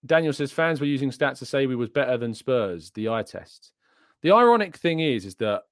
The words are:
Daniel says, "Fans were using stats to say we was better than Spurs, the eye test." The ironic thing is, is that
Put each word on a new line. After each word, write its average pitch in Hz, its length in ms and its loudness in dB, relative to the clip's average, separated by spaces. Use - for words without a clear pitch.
Daniel 160 300 2
says, 143 180 -6
"Fans 165 260 0
were 143 80 -4
using 139 240 -2
stats 131 280 -4
to 123 80 -14
say 135 200 -2
we 127 80 -2
was 120 140 -4
better 127 300 -2
than 117 160 -6
Spurs, 98 560 -4
the 110 180 -6
eye 113 140 -4
test." - 500 -16
The 170 120 4
ironic 226 440 4
thing 165 240 -2
is, 127 240 0
is 95 120 -14
that 104 360 -2